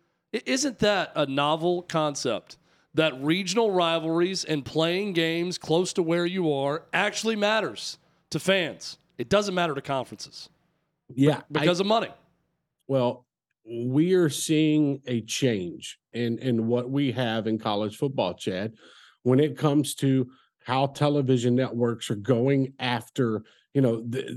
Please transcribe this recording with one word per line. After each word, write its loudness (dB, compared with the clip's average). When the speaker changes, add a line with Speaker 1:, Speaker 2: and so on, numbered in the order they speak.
Speaker 1:
I, -4
isn't -2
that 2
a 2
novel 0
concept, -4
that 0
regional 2
rivalries 0
and -2
playing 0
games -2
close 0
to 2
where 0
you 0
are -2
actually 0
matters -2
to -4
fans? -2
It -6
doesn't 2
matter 0
to -6
conferences. -8
Speaker 2:
Yeah, 2
Speaker 1:
Be-, -2
because 2
Speaker 2:
I 2
Speaker 1:
of -2
money. 0
Speaker 2:
Well, 0
we 0
are 4
seeing 2
a -2
change -4
in, -2
in 0
what 0
we 0
have -2
in 0
college -2
football, -2
Chad, -6
when 4
it 0
comes 2
to 2
how 2
television 2
networks 0
are -4
going 2
after, -2
you 2
know, 2
th-, -6